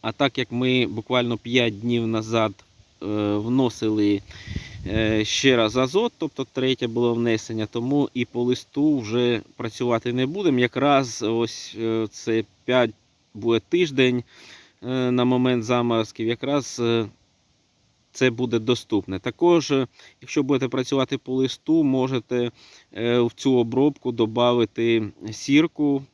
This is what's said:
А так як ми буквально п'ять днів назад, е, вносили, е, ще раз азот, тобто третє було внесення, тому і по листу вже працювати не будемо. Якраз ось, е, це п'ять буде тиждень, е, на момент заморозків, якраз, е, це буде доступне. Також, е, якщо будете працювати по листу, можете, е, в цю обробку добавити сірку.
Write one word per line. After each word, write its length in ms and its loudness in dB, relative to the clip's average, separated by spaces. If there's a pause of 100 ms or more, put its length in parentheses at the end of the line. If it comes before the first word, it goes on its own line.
А 100 -6
так 260 -2
як 140 -6
ми 360 2
буквально 500 -2
п'ять 420 0
днів 280 0
назад, 460 0 (500)
е, 20 -8 (300)
вносили, 880 0 (640)
е, 380 0
ще 300 2
раз 220 2
азот, 400 0
тобто 360 -6
третє 340 -2
було 260 0
внесення, 520 -2
тому 480 -2
і 120 -2
по 180 -4
листу 560 0
вже 420 0 (140)
працювати 580 -2
не 120 0
будемо. 340 0
Якраз 680 2
ось, 520 -2
е, 320 -2
це 320 -2 (220)
п'ять 260 2 (420)
буде 360 0
тиждень, 540 2 (600)
е, 280 -2
на 140 2
момент 380 2
заморозків, 640 0
якраз, 520 -4
е, 260 0 (1080)
це 180 2
буде 300 -2
доступне. 600 -2
Також, 520 0
е, 160 0 (340)
якщо 220 -2
будете 240 0
працювати 500 -2
по 160 -8
листу, 500 0
можете, 680 0 (420)
е, 260 0
в 160 2
цю 220 2
обробку 540 0
добавити 1000 2 (200)
сірку. 720 2 (100)